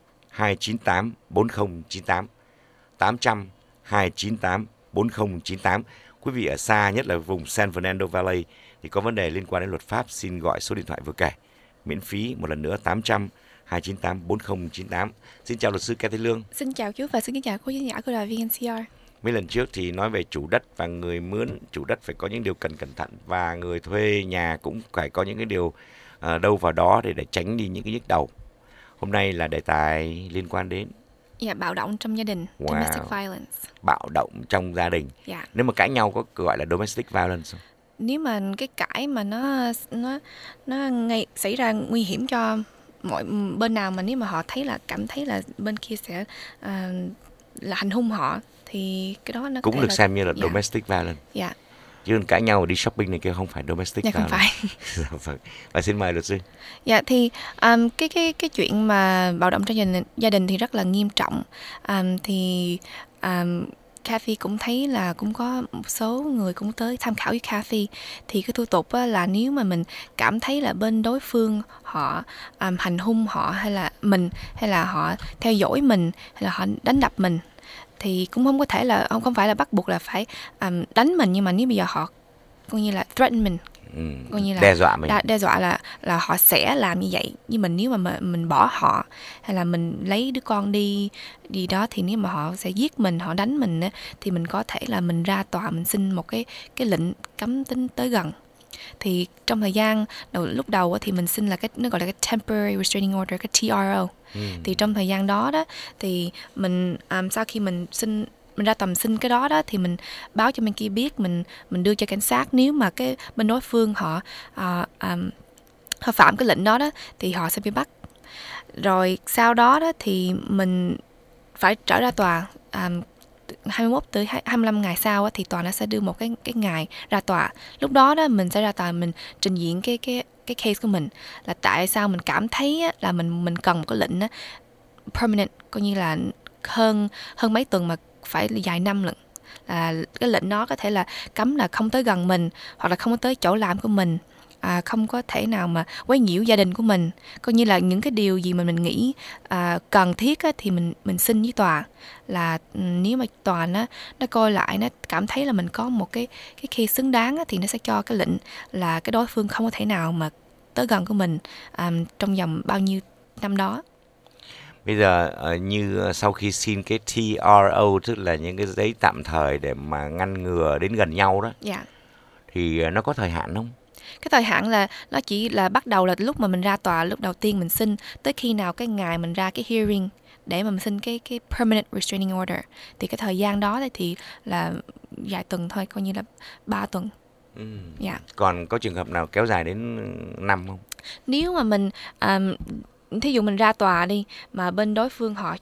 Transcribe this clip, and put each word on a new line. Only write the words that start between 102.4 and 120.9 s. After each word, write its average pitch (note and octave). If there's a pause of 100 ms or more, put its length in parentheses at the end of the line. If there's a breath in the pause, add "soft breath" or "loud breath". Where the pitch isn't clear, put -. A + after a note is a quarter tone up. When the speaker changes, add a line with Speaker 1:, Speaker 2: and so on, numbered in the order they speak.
Speaker 2:
restraining F#3+
order, F#3
cái G#3+
T -
R G3
O. F#3 (260 loud breath)
Speaker 1:
Ừ. G3+ (220 loud breath)
Speaker 2:
Thì F#3+
trong G#3+
thời G3
gian G3
đó G#3+
đó, D#4+ (340 loud breath)
thì F3+ (240 loud breath)
mình, F3+ (120)
um, F#3
sau A3
khi A3+
mình F3+
xin, G#3+ (320)
mình G#3
ra A3
tòa G3+
mình F#3
xin A3
cái B3
đó B3
đó, D4+
thì G#3+
mình F3+ (360 loud breath)
báo A3+
cho A#3
bên G#3+
kia G#3+
biết, A#3+
mình, F3 (260 loud breath)
mình F3+
đưa G3+
cho G#3
cảnh G3+
sát. B3
Nếu C4
mà A#3+
cái B3+ (200 loud breath)
bên G#3+
đối A#3+
phương A3
họ, E3+ (340 loud breath)
ờ, F3+ (140)
um, F3+ (720)
họ A#3+
phạm G3
cái B3+
lệnh F#3
đó A3
đó, D4 (300 loud breath)
thì F#3
họ E3+
sẽ G#3
bị G#3
bắt. B3+ (920 loud breath)
Rồi F#3 (100)
sau A#3
đó B3
đó, E4
thì F#3 (140)
mình F#3 (600)